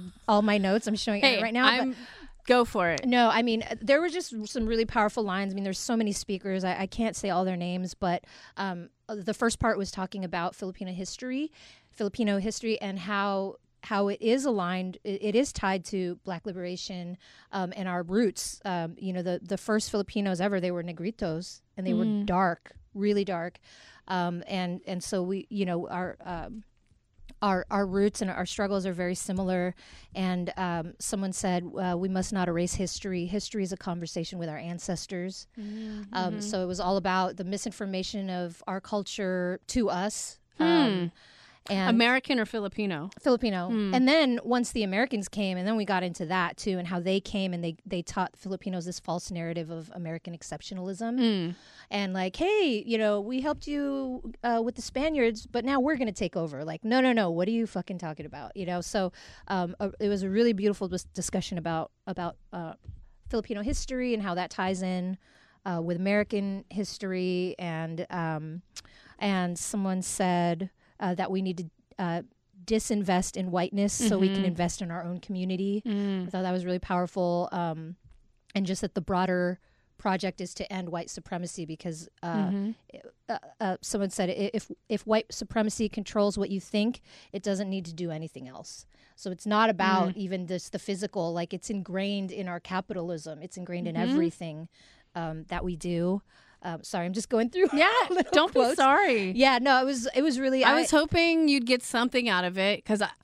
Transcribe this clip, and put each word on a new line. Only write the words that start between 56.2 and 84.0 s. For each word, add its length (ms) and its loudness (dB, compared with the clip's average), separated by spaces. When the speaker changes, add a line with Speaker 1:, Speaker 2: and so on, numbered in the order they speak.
Speaker 1:
over." 260 -4
Like, 220 -8
"No, 160 4
no, 100 6
no. 200 4
What 180 2
are 20 0
you 160 2
fucking 300 -6
talking 280 -8
about?" 300 -12
You 100 -6
know? 140 -2
So, 320 -2
um, 320 -2
uh, 80 -2
it 80 0
was 160 2
a 60 -2
really 240 4
beautiful 340 0
dis-, 160 -4
discussion 440 -4
about, 340 -4
about, 300 -6
uh, 220 -8
Filipino 320 -2
history 520 -2
and 100 -2
how 120 -2
that 160 -2
ties 320 -2
in, 340 -2
uh, 180 -2
with 140 0
American 720 0
history. 920 -2
And, 500 -4
um, 520 -4
and 400 0
someone 420 0
said, 680 2
uh, 140 0
that 160 -2
we 140 0
need 160 -2
to, 60 -6
uh, 220 0
disinvest 720 2
in 140 -2
whiteness 420 2
so 240 4
we 120 6
can 80 0
Speaker 2:
Mm-hmm. 80 2
Speaker 1:
invest 360 0
in 100 -6
our 120 -6
own 160 -6
community. 640 -2
Speaker 2:
Mm. 400 0
Speaker 1:
I 60 -6
thought 100 -2
that 100 0
was 140 0
really 140 0
powerful. 720 0
Um, 440 -4
and 100 2
just 160 -2
that 140 -4
the 60 0
broader 580 2
project 420 -2
is 140 -8
to 180 -8
end 160 -6
white 220 -4
supremacy 540 -8
because, 440 -8
uh, 240 0
Speaker 2:
Mm-hmm. 240 0
Speaker 1:
uh, 80 -2
uh, 220 0
someone 280 -2